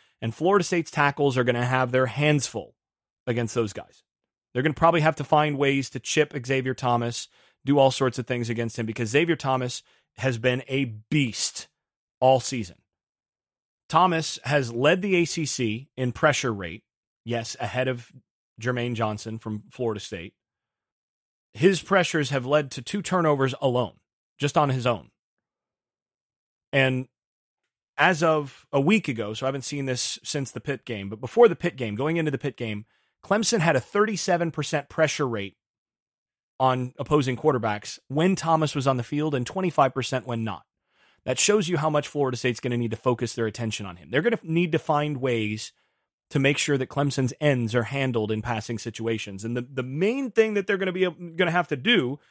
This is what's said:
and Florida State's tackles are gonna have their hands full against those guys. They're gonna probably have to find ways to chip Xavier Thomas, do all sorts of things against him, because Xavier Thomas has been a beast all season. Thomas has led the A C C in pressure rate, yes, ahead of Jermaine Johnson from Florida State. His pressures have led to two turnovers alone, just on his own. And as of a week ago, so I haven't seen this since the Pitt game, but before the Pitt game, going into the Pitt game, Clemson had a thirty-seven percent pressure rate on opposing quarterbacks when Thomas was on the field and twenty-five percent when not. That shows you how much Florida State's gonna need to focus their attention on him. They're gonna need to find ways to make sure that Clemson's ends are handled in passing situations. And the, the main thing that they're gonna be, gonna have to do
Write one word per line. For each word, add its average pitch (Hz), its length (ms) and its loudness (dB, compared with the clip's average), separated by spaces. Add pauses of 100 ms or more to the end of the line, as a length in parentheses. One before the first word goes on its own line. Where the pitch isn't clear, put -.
(220)
and 113 140 -4
Florida 180 300 4
State's 170 260 -2
tackles 143 460 2
are 123 80 4
gonna 123 200 0
have 127 260 0
their 127 160 2
hands 147 400 2
full 78 280 -10 (500)
against 117 300 -2
those 113 160 0
guys. - 320 -16 (500)
They're 127 100 0
gonna 151 100 0
probably 165 260 4
have 156 180 4
to 143 60 -4
find 151 340 2
ways 139 340 0
to 127 100 -8
chip - 320 0 (120)
Xavier 131 280 0
Thomas, 120 560 -2 (340)
do 139 160 4
all 135 120 8
sorts 131 280 0
of 120 80 -6
things 120 220 -2
against 117 280 -4
him, 113 80 -4
because 110 260 -4
Xavier 160 260 2
Thomas 127 440 -2 (360)
has 131 200 -2
been 123 300 0
a 135 160 -2 (260)
beast - 600 -2 (500)
all 131 220 4
season. 113 340 -6 (1120)
Thomas 165 560 2
has 131 300 0
led 151 280 4
the 190 140 0
A 170 100 4
C 156 200 -2
C 120 500 -2
in 127 160 -2
pressure 135 420 2
rate, 92 300 -10 (400)
yes, 117 380 -6
ahead 127 260 -2
of 123 240 -6 (480)
Jermaine 120 360 -2
Johnson 110 440 -4
from 107 320 -8
Florida 113 300 -4
State. 90 320 -12 (1200)
His 170 280 4
pressures 165 500 0
have 127 140 -2
led 143 260 0
to 135 100 -8
two 202 200 -6
turnovers 147 600 2
alone, 123 320 0 (440)
just 143 200 -2
on 147 120 4
his 127 160 0
own. 95 260 -2 (1600)
And 131 340 2 (920)
as 156 240 4
of 156 520 0
a 139 80 4
week 185 260 2
ago, 110 260 -4
so 131 120 -6
I - 20 -2
haven't 135 160 -4
seen 143 220 -6
this - 380 -4
since 139 280 -4
the - 80 -10
Pitt - 240 -6
game, 101 240 -8
but 107 140 -12
before 233 260 6
the 165 80 -2
Pitt 170 220 -4
game, 107 180 -6
going 151 220 -2
into 156 140 -2
the 131 60 -2
Pitt 139 200 -6
game, 107 280 -8 (380)
Clemson 214 360 0
had 156 180 2
a 120 40 0
thirty-seven 180 720 0
percent 147 380 -4
pressure 147 380 0
rate 101 280 -6 (1040)
on 127 400 2
opposing 131 380 2
quarterbacks 113 600 0 (120)
when 165 260 4
Thomas 156 400 2
was 139 120 -2
on 131 100 4
the 117 60 -2
field 147 300 -2
and 123 140 -2
twenty-five 160 460 2
percent 127 340 -4
when 117 160 -4
not. 98 220 -8 (600)
That - 140 -2
shows 208 300 2
you 170 80 0
how 156 120 0
much 147 180 0
Florida 131 300 -2
State's 123 220 -2
gonna 123 180 -4
need 120 140 -2
to 120 60 -6
focus 120 380 0
their 117 100 -2
attention 110 400 -6
on 90 100 -10
him. 82 140 -20
They're 131 120 0
gonna 220 220 0
need 165 300 0
to 156 60 2
find 147 380 0
ways 110 540 -2 (580)
to 143 100 0
make 139 200 2
sure 143 180 2
that 127 120 -4
Clemson's 135 520 0
ends 123 320 2
are 120 100 2
handled 120 480 -2
in 107 120 -4
passing 117 340 -4
situations. 107 680 -6
And 120 140 -4
the, 123 100 -6
the 131 140 -6
main 196 480 -2
thing 220 240 2
that 196 140 -2
they're 202 100 0
gonna 185 140 -2
be, 180 180 0
gonna 170 420 -2
have 175 180 0
to 151 60 -2
do 143 440 2 (120)